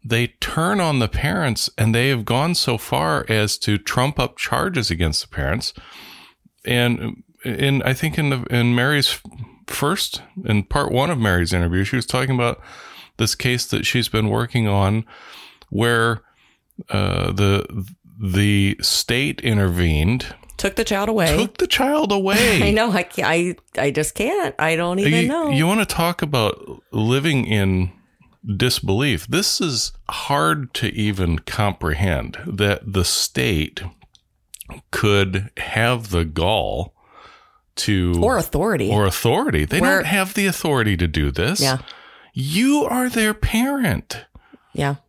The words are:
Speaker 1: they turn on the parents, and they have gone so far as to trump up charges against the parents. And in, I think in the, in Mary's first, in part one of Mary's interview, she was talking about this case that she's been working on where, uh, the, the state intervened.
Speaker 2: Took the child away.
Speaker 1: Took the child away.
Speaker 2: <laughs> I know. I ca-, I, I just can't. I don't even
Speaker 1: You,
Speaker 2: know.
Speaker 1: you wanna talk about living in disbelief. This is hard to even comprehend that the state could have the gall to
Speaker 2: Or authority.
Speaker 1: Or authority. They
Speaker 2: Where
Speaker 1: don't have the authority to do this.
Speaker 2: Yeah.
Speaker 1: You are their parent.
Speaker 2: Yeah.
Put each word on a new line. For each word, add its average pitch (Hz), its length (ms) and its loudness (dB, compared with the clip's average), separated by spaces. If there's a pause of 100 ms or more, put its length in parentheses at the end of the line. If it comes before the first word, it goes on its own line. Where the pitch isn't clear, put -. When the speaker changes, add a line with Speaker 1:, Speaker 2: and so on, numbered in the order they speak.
Speaker 1:
they 117 240 0 (140)
turn 185 400 0
on 151 180 2
the 110 80 2
parents, 151 680 -2
and 110 180 4
they 123 140 4
have 117 160 0
gone 143 300 2
so 120 220 0
far 156 520 0
as 107 300 2
to 104 180 0
trump 131 420 0
up 123 180 -2
charges 139 540 -2
against 82 300 0
the - 120 -10
parents. 76 400 -4 (920)
And 120 580 0 (220)
in, 139 380 0
I 131 100 0
think 156 240 -2
in 151 120 0
the, 131 200 -2
in 120 260 4
Mary's 135 440 2 (480)
first, - 540 -4 (240)
in 104 180 2
part - 280 0
one 135 180 2
of 165 100 0
Mary's 90 340 2
interview, 87 300 2
she 98 120 -2
was 117 100 -2
talking 131 300 0
about 120 240 0 (580)
this 107 180 0
case 123 320 -2
that - 180 -2
she's 120 240 0
been 107 200 0
working 113 380 0
on 101 380 2 (640)
where, 117 520 2 (680)
uh, 90 420 0
the, 98 540 0 (360)
the 98 600 2
state - 600 -2
intervened. 90 920 2 (240)
Speaker 2:
Took 196 180 -2
the 226 80 -2
child 208 260 0
away. 165 280 2
Speaker 1:
Took - 200 -2
the 359 100 0
child 285 440 0
away. 202 520 2
Speaker 2:
<laughs> 202 40 4
I 202 40 4
know. 220 200 2
I 180 120 0
ca-, - 200 -4
I, 170 320 0 (220)
I 143 140 0
just 151 240 -2
can't. 339 440 -2
I 160 160 2
don't 175 240 -2
even 156 140 2
Speaker 1:
You, 170 140 2
Speaker 2:
know. 311 220 -2
Speaker 1:
you 160 180 2
wanna 202 180 2
talk 170 360 -2
about 120 600 -2 (100)
living 131 540 2
in 95 460 2 (680)
disbelief. 123 680 0
This 175 340 -2
is 143 300 -2 (180)
hard 147 680 -2
to - 120 -2
even 95 520 0
comprehend 82 1080 -2
that 101 360 0 (100)
the 92 140 2
state - 800 -2 (1080)
could 101 680 2
have 117 520 -2
the 85 160 2
gall 80 680 -2 (840)
to 90 460 0
Speaker 2:
Or 220 160 2
authority. 156 540 -2
Speaker 1:
Or 104 140 4
authority. 117 600 0
They 85 160 -2
Speaker 2:
Where 190 160 4
Speaker 1:
don't 160 80 -2
have 190 280 0
the 202 140 0
authority 127 500 0
to 87 100 2
do 76 240 0
this. 117 300 -2
Speaker 2:
Yeah. 131 180 2 (540)
Speaker 1:
You 214 500 2
are 254 260 0
their 220 240 0
parent. 233 920 -2 (480)
Speaker 2:
Yeah. 143 220 -2 (140)